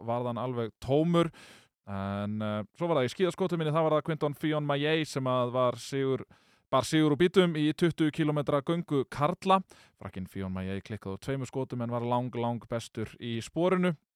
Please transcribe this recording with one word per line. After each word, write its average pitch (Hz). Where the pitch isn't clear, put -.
varð 120
hann 120
alveg 120
tómur. 165
En, 101
eh, 107
svo 175
var 165
það 131
í 120
skíðaskotum 180
minni, 156
það 160
var 151
það -
Quinton 151
Fillon 151
Maillet 147
sem 135
að 127
var 123
sigur, 135
bar 131
sigur 156
úr 135
býtum 180
í 151
tuttugu 160
kílómetra 147
göngu 156
karla. 190
Frakkinn 95
Fillon 95
Maillet 95
klikkaði 98
á -
tveimur 135
skotum 127
en 117
var 120
lang, 123
lang 120
bestur 113
í 117
sporinu 180